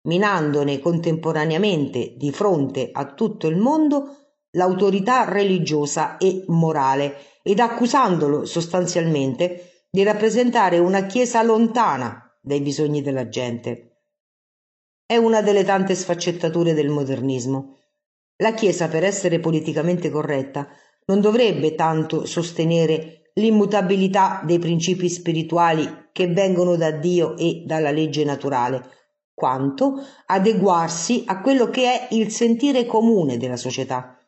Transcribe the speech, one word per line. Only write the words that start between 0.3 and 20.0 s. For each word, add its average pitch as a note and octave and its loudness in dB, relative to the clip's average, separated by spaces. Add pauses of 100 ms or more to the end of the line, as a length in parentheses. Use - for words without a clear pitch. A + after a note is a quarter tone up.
contemporaneamente D#3+ -2
di C#3+ -4
fronte C#3+ -2
a C#3 -8
tutto G#3+ -4
il D#3+ 0
mondo C#4+ 0 (180)
l'autorità F#3+ 2
religiosa E3 0
e F#3 0
morale C#3+ 0
ed G3 0
accusandolo A3+ 2
sostanzialmente E3 -2
di G3 2
rappresentare G#3+ 2
una F#3+ 2
chiesa A#3 0
lontana A3 0
dai C#3+ -2
bisogni D3 -2
della C3 -4
gente. A#2+ -8 (1040)
È A#3 -2
una A3+ 4
delle G3+ 4
tante F#3+ 2
sfaccettature E3+ -2
del D3 0
modernismo. C3+ -4 (640)
La A3 2
Chiesa, F3 0
per D#3+ 0
essere F3+ 0
politicamente E3 -2